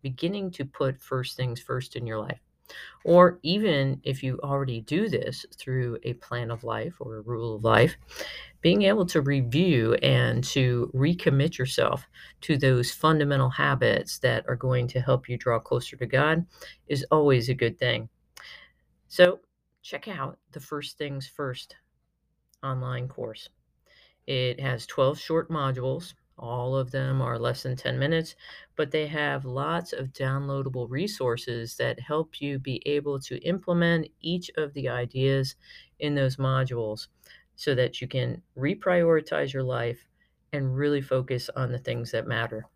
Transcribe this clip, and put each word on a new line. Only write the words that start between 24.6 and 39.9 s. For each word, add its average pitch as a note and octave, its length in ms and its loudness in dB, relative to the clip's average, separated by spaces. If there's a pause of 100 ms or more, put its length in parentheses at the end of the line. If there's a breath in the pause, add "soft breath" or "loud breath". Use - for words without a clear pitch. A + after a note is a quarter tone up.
has B2+ 240 -4
twelve C#3 340 2
short D#3+ 300 -2
modules. C3+ 640 -2 (240)
All B2 400 -4
of B2+ 160 -2
them C3+ 280 0
are B2 160 -2
less B2 280 -2
than B2+ 100 -4
ten B2+ 240 -4
minutes, D#3+ 380 0 (400 loud breath)
but C#3+ 160 -2
they D3+ 160 0
have C#3+ 360 -2
lots D3 480 -4
of C3 200 -8
downloadable C3+ 760 -4
resources B2 880 -4
that B2 200 -2
help D3+ 420 -4
you C#3 200 -4
be C3+ 260 -6
able D3 340 -2
to - 180 -10
implement E3+ 680 0 (140)
each F3 360 -4
of D3 180 -4
the C3+ 140 -4
ideas C3 680 0 (420 loud breath)
in D3 160 -2
those C3+ 220 2
modules B2+ 720 -2 (480 loud breath)
so - 180 0
that B2 260 0
you B2+ 60 -8
can B2 340 -4 (160)
reprioritize D#3 960 2
your C3+ 120 -4
life A#2+ 340 -4 (540)